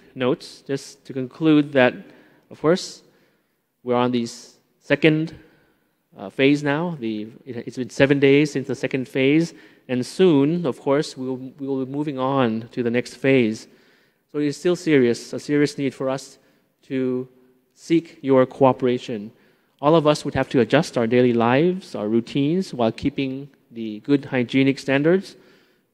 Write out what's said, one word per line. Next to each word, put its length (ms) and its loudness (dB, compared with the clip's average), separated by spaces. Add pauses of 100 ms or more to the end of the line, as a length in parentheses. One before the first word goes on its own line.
(160)
notes, 500 -4
just 400 -10
to 60 -16
conclude 600 0
that, 200 4 (560)
of 120 -20
course, 420 -2 (800)
we're 120 -2
on 160 2
the 120 -2
s-, 320 -14 (240)
second, 560 0 (840)
uh, 120 -14
phase 340 2
now. 380 -2
The, 260 -6 (180)
it, 120 -12 (100)
it's 100 -14
been 120 -6
seven 300 2
days 340 4
since 140 -6
the 80 -4
second 340 -6
phase, 440 0 (360)
and 160 -4
soon, 600 2
of 140 -4
course, 380 -2
we'll, 180 -8 (240)
we 80 -10
will 180 -4
be 60 -12
moving 280 -6
on 520 0
to 120 -6
the 80 -2
next 240 -4
phase. 520 0 (640)
So 80 -8
it 60 -2
is 100 -4
still 220 -2
serious, 560 2
a 60 -6
serious 380 -2
need 160 -4
for 160 -6
us 280 -10 (460)
to 440 -4 (460)
seek 480 -2
your 240 4
cooperation. 840 0 (500)
All 140 4
of 100 4
us 200 0
would 100 -6
have 140 -2
to 100 0
adjust 380 2
our 100 0
daily 240 4
lives, 640 0
our 140 -4
routines, 640 -2
while 180 0
keeping 580 -8 (220)
the 300 -10
good 240 0
hygienic 520 0
standards. 600 0 (560)